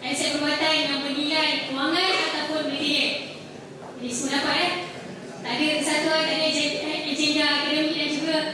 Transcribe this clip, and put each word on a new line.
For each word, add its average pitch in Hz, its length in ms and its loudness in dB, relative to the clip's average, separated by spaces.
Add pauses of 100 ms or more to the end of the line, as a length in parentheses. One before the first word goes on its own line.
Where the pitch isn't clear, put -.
aset 294 320 0
perubatan 302 320 2
yang 285 320 2
bernilai 294 640 0
kewangan 320 480 2 (160)
ataupun 302 400 -2
material. 285 400 0 (880)
Jadi, 247 80 -6
semua 269 320 -2
dapat, 285 160 2
eh? 339 180 2 (680)
Tak - 160 -6
ada 302 80 4 (160)
kesatuan, 311 480 2
tak 311 80 0
ada 311 80 2
agen-, 294 320 2
eh, 302 200 -2 (120)
agenda 302 360 2 (120)
akademik 302 400 0
dan 294 160 0
juga 311 220 0 (180)